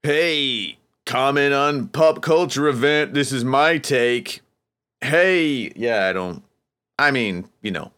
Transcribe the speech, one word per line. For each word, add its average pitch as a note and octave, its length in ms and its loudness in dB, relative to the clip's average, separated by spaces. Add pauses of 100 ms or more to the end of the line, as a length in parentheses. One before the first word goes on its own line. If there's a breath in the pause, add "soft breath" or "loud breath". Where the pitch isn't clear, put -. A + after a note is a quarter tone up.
Hey, C#3+ 720 -2 (260)
comment C#3 480 2
on C#3 360 0
pop D#3+ 340 2
culture D#3 460 2
event. C#3+ 460 0
This C#3 180 0
is B2 120 -2
my D3 340 2
take. B2 600 -2 (600)
Hey," D#3 760 0
yeah, A2 320 0
I F#2+ 60 0
don't, F#2 320 -6 (540)
I C#3+ 120 4
mean, G#2 380 -4 (120)
you G#2+ 120 -8
know D2+ 260 -10